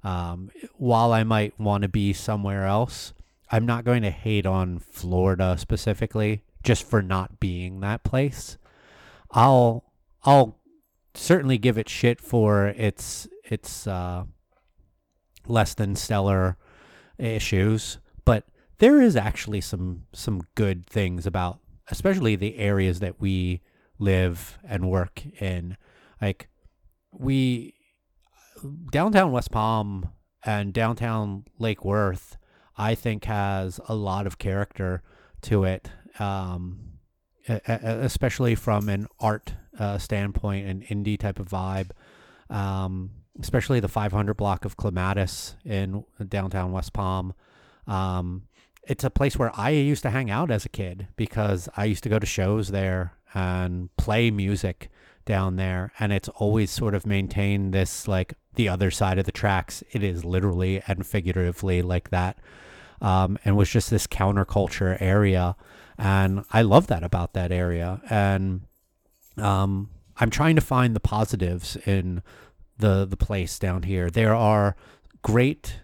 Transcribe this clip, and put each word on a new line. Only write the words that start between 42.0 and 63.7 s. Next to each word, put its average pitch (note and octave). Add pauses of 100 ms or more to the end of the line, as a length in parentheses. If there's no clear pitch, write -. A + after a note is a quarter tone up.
um, F#2+ (300)
especially B2+
the G#2
five G#2
hundred G#2
block G2+
of G2
Clematis F#2+
in G2 (240)
downtown F#2
West F#2
Palm. F#2 (520)
Um, F#2 (400)
it's -
a C3
place -
where A#2
I A2+
used C#3+
to B2
hang B2
out C#3
as G#2+
a -
kid F#2+
because G2+
I G2+
used G#2
to A#2+
go G#2+
to G2+
shows G2+
there F#2+ (200)
and F2+
play A#2
music G2+ (340)
down F#2+
there, F#2
and G#2
it's G2
always G#2+
sort G#2
of G2+
maintained G2
this, F#2+
like, F#2+ (200)
the A2+
other F2+
side F#2+
of F#2+
the -
tracks. -
It G#2+
is F2
literally F#2
and F#2
figuratively F2+
like F2+
that, F#2 (600)
um, F#2+
and G2+
was G2+